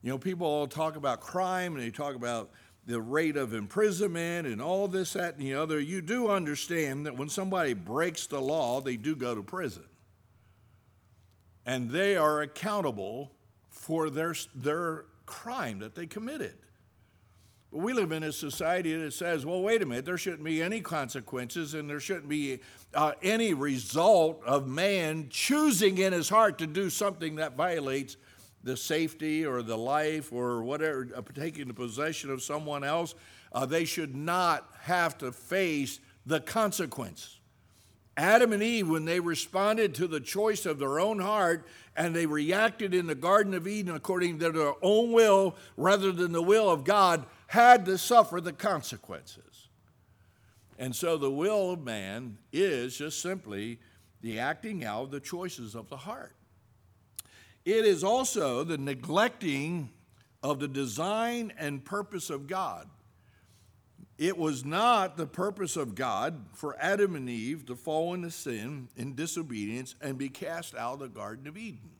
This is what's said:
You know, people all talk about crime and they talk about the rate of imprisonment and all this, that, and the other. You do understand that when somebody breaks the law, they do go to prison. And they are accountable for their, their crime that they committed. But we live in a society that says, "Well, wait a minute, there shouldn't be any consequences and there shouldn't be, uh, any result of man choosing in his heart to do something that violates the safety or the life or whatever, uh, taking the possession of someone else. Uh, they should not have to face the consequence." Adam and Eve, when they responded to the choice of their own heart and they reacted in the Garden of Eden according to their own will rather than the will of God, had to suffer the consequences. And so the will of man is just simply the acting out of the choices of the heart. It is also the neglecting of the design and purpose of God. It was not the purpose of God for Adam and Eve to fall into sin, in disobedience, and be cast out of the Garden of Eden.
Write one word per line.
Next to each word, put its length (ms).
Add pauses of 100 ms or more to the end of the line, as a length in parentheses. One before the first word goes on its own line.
You 100
know, 60
people 300
all 200
talk 300
about 240
crime 560
and 80
they 60
talk 240
about 360 (360)
the 120
rate 380
of 160
imprisonment 920
and 160
all 260
this, 240
that, 220
and 80
the 100
other. 260
You 220
do 300
understand 760
that 100
when 140
somebody 460
breaks 520
the 140
law, 400
they 160
do 180
go 200
to 80
prison. 420 (1800)
And 240
they 260
are 240
accountable 920 (360)
for 400
their, 260 (200)
their 500 (220)
crime 540
that 140
they 120
committed. 480 (1160)
But 80
we 140
live 180
in 100
a 100
society 640
that 200
says, 320
"Well, 160
wait 180
a 60
minute, 180
there 140
shouldn't 260
be 180
any 200
consequences 920
and 160
there 120
shouldn't 280
be, 320 (320)
uh, 200 (100)
any 320
result 880
of 240
man 600
choosing 680
in 160
his 160
heart 300
to 80
do 240
something 460
that 200
violates 640 (440)
the 140
safety 680
or 160
the 160
life 540
or 300
whatever, 540
uh, 60 (120)
taking 320
the 80
possession 560
of 120
someone 420
else. 300 (380)
Uh, 120
they 220
should 280
not 540 (140)
have 360
to 140
face 680 (280)
the 140
consequence." 1000 (800)
Adam 340
and 100
Eve, 280
when 160
they 140
responded 760
to 120
the 140
choice 460
of 120
their 220
own 180
heart 480 (300)
and 180
they 120
reacted 640
in 140
the 80
Garden 400
of 120
Eden 280
according 440
to 140
their 300
own 300
will 440 (220)
rather 340
than 200
the 100
will 260
of 160
God, 400 (220)
had 400
to 100
suffer 440
the 120
consequences. 1160 (1120)
And 160
so 220
the 140
will 420
of 100
man 540 (160)
is 460
just 220
simply 580 (420)
the 180
acting 460
out 200
of 60
the 100
choices 540
of 140
the 100
heart. 360 (1300)
It 220
is 180
also 580
the 160
neglecting 1120 (520)
of 180
the 80
design 920
and 240
purpose 460
of 180
God. 420 (1300)
It 200
was 260
not 520
the 100
purpose 500
of 180
God 600
for 240
Adam 380
and 120
Eve 380
to 80
fall 400
into 160
sin, 640
in 180
disobedience, 840
and 160
be 120
cast 460
out 200
of 60
the 80
Garden 400
of 80
Eden. 440